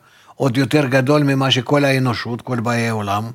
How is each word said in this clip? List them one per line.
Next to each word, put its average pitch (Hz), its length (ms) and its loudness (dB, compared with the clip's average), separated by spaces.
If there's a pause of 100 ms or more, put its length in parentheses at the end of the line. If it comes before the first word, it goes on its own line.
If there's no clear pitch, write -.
(360)
עוד 127 220 0
יותר 143 280 2
גדול 135 380 2
ממה 135 280 2
שכל 139 340 2
האנושות, 123 560 -2
כל 123 180 -6
באי 117 300 -2
העולם 104 340 -4 (100)